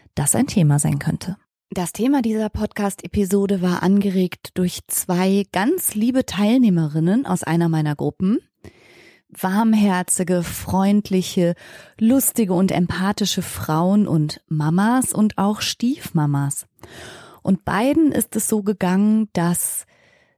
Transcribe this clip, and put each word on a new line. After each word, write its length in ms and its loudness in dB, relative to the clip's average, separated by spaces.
das 200 -2
ein 120 0
Thema 320 2
sein 200 -2
könnte. 380 -6
Das 240 -6
Thema 260 2
dieser 300 -2
Podcast-Episode 1120 -2
war 200 0
angeregt 720 0
durch 340 -2
zwei 640 0
ganz 420 -2
liebe 320 0
Teilnehmerinnen 1000 2
aus 200 -4
einer 260 0
meiner 260 0
Gruppen. 440 -2
Warmherzige, 1120 0
freundliche, 1120 0
lustige 540 2
und 180 2
empathische 720 -2
Frauen 640 0
und 420 -2
Mamas 640 0
und 240 0
auch 240 -2
Stiefmamas. 1040 -2
Und 220 0
beiden 480 2
ist 240 -4
es 120 -4
so 140 0
gegangen, 720 2
dass 520 -2